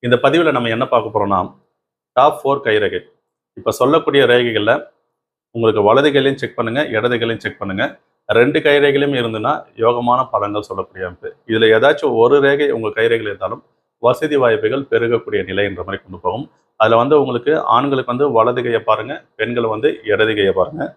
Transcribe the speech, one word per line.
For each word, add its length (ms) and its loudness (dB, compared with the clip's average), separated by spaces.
இந்த 120 2
பதிவுல 360 2
நம்ம 180 -2
என்ன 180 -2
பார்க்க 260 -2
போறோம்னா, 260 0
டாப் 220 2
ஃபோர் 240 -2
கைரேகை. 380 -2
இப்ப 140 -4
சொல்லக்கூடிய 540 2
ரேகைகள்ல 480 2
உங்களுக்கு 280 2
வலது 260 4
கையிலையும் 280 0
செக் 180 -10
பண்ணுங்க, 340 -4
இடது 260 -2
கையிலையும் 260 -4
செக் 180 -10
பண்ணுங்க. 260 -6
ரெண்டு 300 4
கைரேகையிலும் 580 2
இருந்துன்னா 360 -2
யோகமான 420 2
பலன்கள் 400 -4
சொல்லக்கூடிய 360 -10
அமைப்பு. 260 -12
இதுல 240 4
ஏதாச்சும் 460 2
ஒரு 240 6
ரேகை 300 2
உங்க 200 -4
கைரேகையில் 400 0
இருந்தாலும் 320 -8
வசதி 340 0
வாய்ப்புகள் 480 0
பெருகக்கூடிய 580 -2
நிலை 220 -4
என்ற 180 -8
மாதிரி 180 -10
கொண்டு 200 -18
போகும். 240 -4
அதுல 180 4
வந்து 200 4
உங்களுக்கு 380 0
ஆண்களுக்கு 440 0
வந்து 180 0
வலது 300 2
கையை 220 -4
பாருங்க, 320 -2
பெண்கள் 360 -4
வந்து 200 -2
இடது 300 0
கையை 180 0
பாருங்க. 300 -2